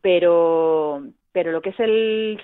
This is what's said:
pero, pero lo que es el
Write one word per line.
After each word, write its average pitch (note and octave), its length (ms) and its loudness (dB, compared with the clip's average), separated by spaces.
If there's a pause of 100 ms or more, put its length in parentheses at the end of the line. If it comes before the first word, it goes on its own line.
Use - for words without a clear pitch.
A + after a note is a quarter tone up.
pero, E3 1000 2 (280)
pero E3+ 200 -4
lo D#3+ 100 -4
que F#3+ 80 -6
es G3 100 -12
el A3 640 -2